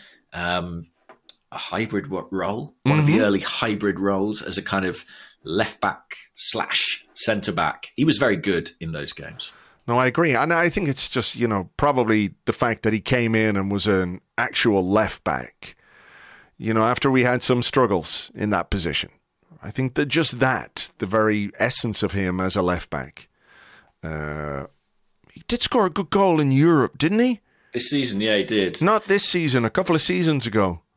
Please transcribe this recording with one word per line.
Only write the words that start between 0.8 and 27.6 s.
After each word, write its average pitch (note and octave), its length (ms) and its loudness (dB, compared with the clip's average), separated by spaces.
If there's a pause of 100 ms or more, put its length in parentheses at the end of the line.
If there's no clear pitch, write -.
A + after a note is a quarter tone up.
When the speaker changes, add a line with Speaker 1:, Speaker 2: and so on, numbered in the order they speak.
Speaker 1:
a - 60 -10
hybrid G2+ 520 -4
wo-, F2+ 220 -8
role, G2 500 -6
one D3 160 2
of D3 80 4
the D3 80 4
Speaker 2:
Mm-hmm. - 100 4
Speaker 1:
early G2+ 160 2
hybrid G2+ 600 -2
roles G2 420 0
as - 160 -4
a G2 40 -4
kind G2 220 -2
of F2+ 200 -6 (400)
left G#2 360 -4
back - 360 -6 (180)
slash - 800 -2
centre G#2 380 -2
back. D#2+ 420 -4
He B2+ 100 0
was D#3 140 2
very A2 180 2
good F2 440 -2
in D#2+ 100 -8
those C#2+ 220 -8
games. - 400 -14 (340)
Speaker 2:
No, A#2+ 100 -2
I B2+ 120 2
agree. D3+ 260 0
And D3 180 0
I E3+ 160 2
think D#3+ 200 -2
it's - 200 -2
just, - 280 -4
you A#2 120 0
know, G2 300 -2
probably A2+ 560 2 (120)
the A#2 60 2
fact A#2 300 -2
that A2 100 0
he A2 80 0
came A#2 360 0
in A2 200 2
and G2 140 -2
was G2+ 160 -2
an F#2 340 0 (160)
actual G#2+ 500 2
left G2+ 380 0
back. - 520 -8 (840)
You A2+ 160 -2
know, A2 100 4
after B2 280 2
we B2+ 100 4
had B2 220 2
some B2 180 2
struggles G2+ 720 0
in G#2+ 160 -2
that F2+ 200 0
position. E2+ 400 -4 (520)
I G2+ 80 -12
think C3 240 -4
that D3 120 0
just C3+ 340 0
that, B2 580 -2
the G#2+ 80 -4
very G#2+ 440 2 (100)
essence A2+ 420 -2
of G2+ 100 -2
him F#2 280 -2
as F#2 160 -2
a F#2+ 60 2
left F2 280 -2
back. C#2 380 -10 (720)
Uh, D2+ 640 -8 (680)
he - 160 -20
did A#3+ 140 -4
score A3 240 2
a E3+ 40 -2
good F3 200 -8
goal F#3+ 280 4
in C#3+ 140 4
Europe, D3 460 4
didn't F#3 220 2
he? B3 200 2 (320)